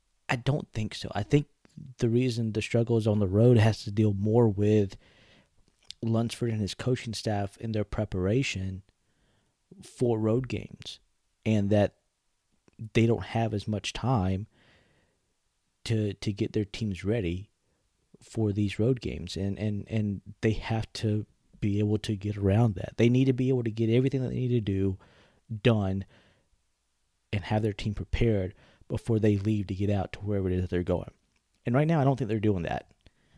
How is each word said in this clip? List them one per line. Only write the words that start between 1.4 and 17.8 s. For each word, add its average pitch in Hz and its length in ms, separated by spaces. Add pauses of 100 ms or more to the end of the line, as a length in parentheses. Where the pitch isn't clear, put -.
the 120 120
reason 117 440
the 107 80
struggle 117 360
is 110 100
on 107 120
the 101 80
road 113 300
has 107 260
to 107 80
deal 104 220
more 107 340
with 104 500 (1040)
Lunsford 117 480
and 110 120
his 95 120
coaching 123 400
staff 101 480
and 113 120
their 107 100
preparation 95 1000 (1000)
for 117 360
road 113 280
games, - 520 (460)
and 104 240
that 104 260 (1000)
they 113 120
don't 107 200
have 113 280
as 104 140
much 104 260
time 101 540 (1400)
to, 107 280
to - 200
get 104 200
their 107 120
teams 101 380
ready 98 460 (720)